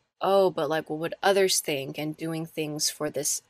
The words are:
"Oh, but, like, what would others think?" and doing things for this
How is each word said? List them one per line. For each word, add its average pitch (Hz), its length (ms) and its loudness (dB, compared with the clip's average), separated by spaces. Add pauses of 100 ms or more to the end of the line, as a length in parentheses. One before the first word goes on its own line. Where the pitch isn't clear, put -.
(220)
"Oh, 190 280 6
but, 156 180 -2
like, 156 220 -2
what 156 80 -4
would 160 240 -4
others 190 380 4
think?" 147 400 -4
and 151 180 -4
doing 160 300 -6
things 151 420 -4
for 151 220 -4
this - 380 -4